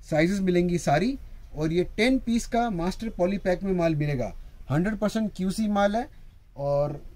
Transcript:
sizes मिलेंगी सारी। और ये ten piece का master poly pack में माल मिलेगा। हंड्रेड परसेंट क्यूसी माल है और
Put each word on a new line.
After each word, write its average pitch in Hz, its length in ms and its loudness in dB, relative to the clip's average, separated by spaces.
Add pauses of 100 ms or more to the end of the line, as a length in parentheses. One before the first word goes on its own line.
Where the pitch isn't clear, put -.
(100)
sizes 170 300 2
मिलेंगी 175 380 2
सारी। 185 400 2 (380)
और 156 180 0
ये 175 100 2 (140)
ten 254 220 4
piece 233 260 0
का 240 240 0
master 185 400 -2
poly 214 280 0
pack 180 260 0
में 196 100 0
माल 165 220 2
मिलेगा। 139 380 -2 (380)
हंड्रेड 180 240 2
परसेंट 208 400 0
क्यूसी 190 320 0
माल 202 280 4
है 247 120 -2 (500)
और 143 440 0 (140)